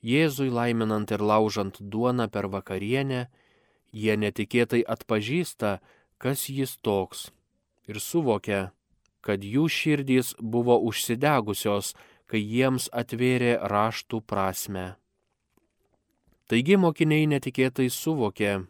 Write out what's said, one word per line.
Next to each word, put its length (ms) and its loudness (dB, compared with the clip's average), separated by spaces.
Jėzui 480 2
laiminant 580 0
ir 140 -2
laužant 560 2
duoną 480 -2
per 240 -4
vakarienę, 760 -4
jie 260 2
netikėtai 640 0
atpažįsta, 920 -4
kas 300 -4
jis 340 -4
toks, 460 -2
ir 80 -8
suvokia, 800 -2
kad 160 0
jų 240 0
širdys 760 0
buvo 460 2
užsidegusios, 1080 0
kai 160 0
jiems 480 0
atvėrė 720 0
raštų 560 -2
prasmę. 680 -4
Taigi 320 4
mokiniai 480 4
netikėtai 640 0
suvokė 800 -2